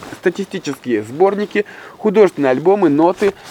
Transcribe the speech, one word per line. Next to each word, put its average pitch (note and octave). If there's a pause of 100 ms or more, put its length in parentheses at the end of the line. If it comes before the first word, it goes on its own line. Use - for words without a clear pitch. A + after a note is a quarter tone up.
(120)
статистические D3
сборники, G3 (320)
художественные F3+
альбомы, F3
ноты, F3 (160)